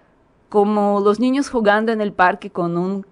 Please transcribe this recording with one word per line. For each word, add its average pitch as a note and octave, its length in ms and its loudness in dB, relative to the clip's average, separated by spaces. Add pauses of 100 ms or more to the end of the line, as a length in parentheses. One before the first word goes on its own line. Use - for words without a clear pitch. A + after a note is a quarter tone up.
(520)
como G3+ 480 2
los G#3 180 2
niños C4 300 0
jugando A3 440 0
en G#3+ 100 -4
el G#3 100 -4
parque G#3 380 0
con E3+ 260 -4
un F#3+ 360 -4